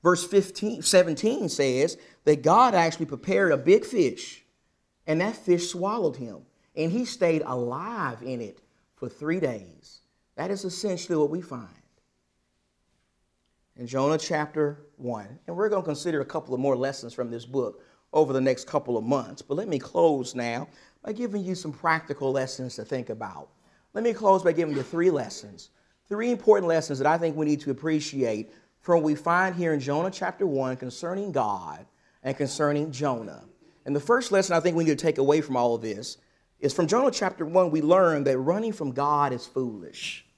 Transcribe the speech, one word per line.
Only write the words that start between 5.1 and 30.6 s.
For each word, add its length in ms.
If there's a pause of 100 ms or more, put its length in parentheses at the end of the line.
that 160
fish 340
swallowed 460
him, 280 (320)
and 180
he 100
stayed 420
alive 760
in 180
it 220 (340)
for 140
three 320
days. 580 (380)
That 120
is 140
essentially 540
what 120
we 120
find 260 (2000)
in 100
Jonah 320
chapter 680 (100)
one. 500
And 120
we're 120
gonna 140
consider 380
a 40
couple 280
of 80
more 160
lessons 360
from 160
this 160
book 380 (300)
over 200
the 80
next 260
couple 300
of 80
months. 360
But 140
let 140
me 100
close 560
now 320 (340)
by 120
giving 320
you 100
some 160
practical 600
lessons 420
to 80
think 260
about. 380 (460)
Let 100
me 80
close 320
by 80
giving 240
you 80
three 260
lessons, 600 (400)
three 220
important 360
lessons 320
that 80
I 100
think 200
we 80
need 160
to 100
appreciate 800 (300)
from 140
what 100
we 100
find 400
here 180
in 60
Jonah 320
chapter 340
one 300